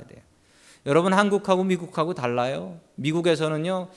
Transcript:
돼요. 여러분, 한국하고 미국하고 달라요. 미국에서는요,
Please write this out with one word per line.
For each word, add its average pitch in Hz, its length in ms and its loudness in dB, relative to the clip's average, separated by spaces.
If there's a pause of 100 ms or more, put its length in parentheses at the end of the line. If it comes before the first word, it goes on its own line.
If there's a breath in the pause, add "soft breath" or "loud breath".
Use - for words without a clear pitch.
돼요. - 160 -20 (640 soft breath)
여러분, 170 280 4
한국하고 196 500 2
미국하고 170 500 -2
달라요. 135 640 -4 (160)
미국에서는요, 160 1000 -2